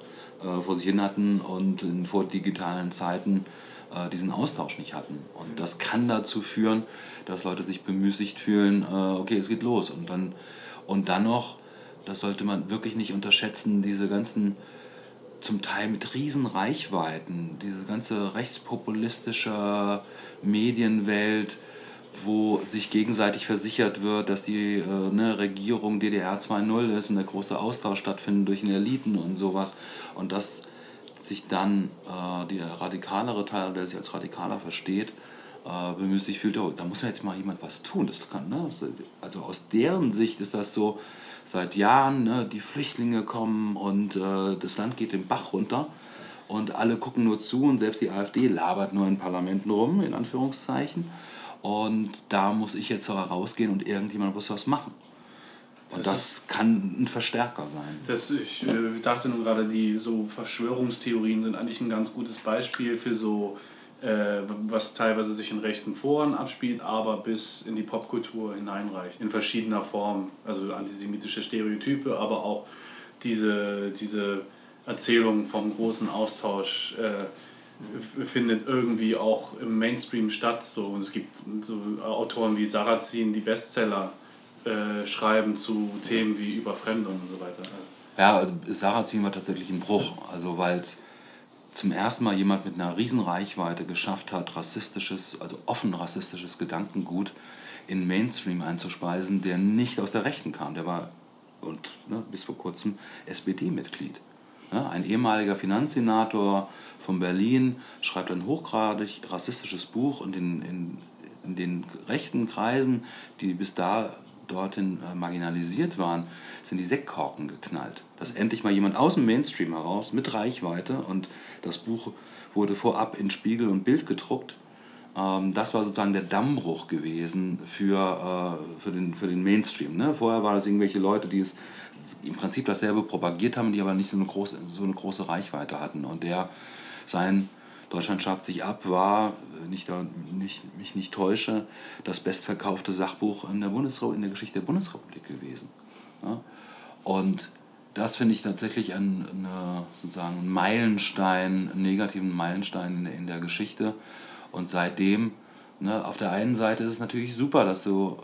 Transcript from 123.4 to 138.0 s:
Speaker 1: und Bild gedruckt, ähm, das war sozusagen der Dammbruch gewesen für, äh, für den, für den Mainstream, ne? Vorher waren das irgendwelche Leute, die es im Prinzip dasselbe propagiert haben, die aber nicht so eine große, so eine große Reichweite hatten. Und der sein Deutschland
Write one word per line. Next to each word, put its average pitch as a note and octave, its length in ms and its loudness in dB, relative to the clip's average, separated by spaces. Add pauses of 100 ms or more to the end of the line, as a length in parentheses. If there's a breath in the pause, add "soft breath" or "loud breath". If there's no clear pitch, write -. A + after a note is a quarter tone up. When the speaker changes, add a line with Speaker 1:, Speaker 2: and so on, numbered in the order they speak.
Speaker 1:
und F#2+ 160 2
Bild C3+ 220 4
gedruckt, - 500 -4 (600 loud breath)
ähm, F#2+ 380 2
das G#2+ 200 0
war G#2+ 100 4
sozusagen G2+ 280 2
der F#2+ 120 2
Dammbruch G2 640 0
gewesen E2 760 -2
für, F2+ 920 0
äh, D#2+ 240 -10
für G2+ 80 -4
den, F2+ 240 0
für G2 120 -2
den F2+ 160 2
Mainstream, G2 540 4
ne? C#3 160 4
Vorher A2+ 300 4
waren G#2 140 4
das G2 100 2
irgendwelche G2+ 320 4
Leute, G2 300 4
die F#2+ 120 2
es F#2 140 0 (720 loud breath)
im - 100 -6
Prinzip - 320 -2
dasselbe G#2 380 2
propagiert F2 520 2
haben, A2+ 160 4
die G2+ 80 2
aber F#2+ 140 4
nicht G2 160 2
so G2+ 60 0
eine F#2+ 100 4
große, G2 320 -4 (120)
so F#2 120 -8
eine F#2+ 100 2
große F#2+ 360 -4
Reichweite D2 520 -4
hatten. D2 240 -6
Und E2+ 200 -6
der F2+ 260 0 (560 loud breath)
sein F#2+ 420 4 (440 loud breath)
Deutschland F2+ 300 -2